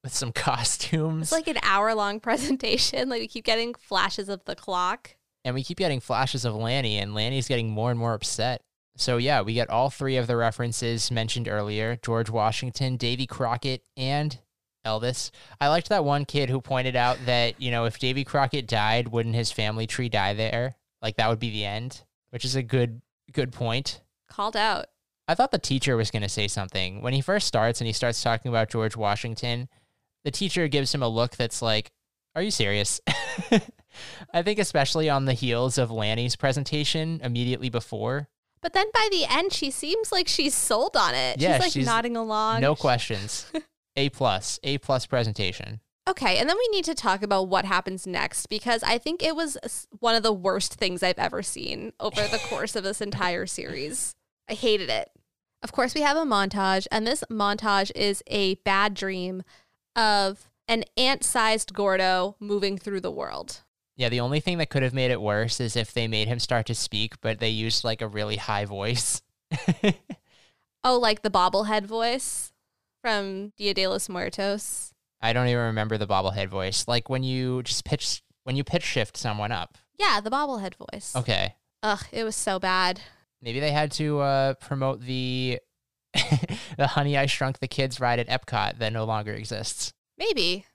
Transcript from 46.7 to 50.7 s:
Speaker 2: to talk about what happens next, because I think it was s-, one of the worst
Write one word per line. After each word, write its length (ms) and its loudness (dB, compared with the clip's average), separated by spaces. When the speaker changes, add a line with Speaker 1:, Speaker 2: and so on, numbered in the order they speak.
Speaker 2:
to 100 -2
talk 260 0
about 280 2
what 160 0
happens 420 -2
next, 400 -4
because 360 -2
I 140 2
think 240 -4
it 140 0
was 260 -4
s-, 260 -10
one 160 2
of 80 2
the 100 4
worst 420 0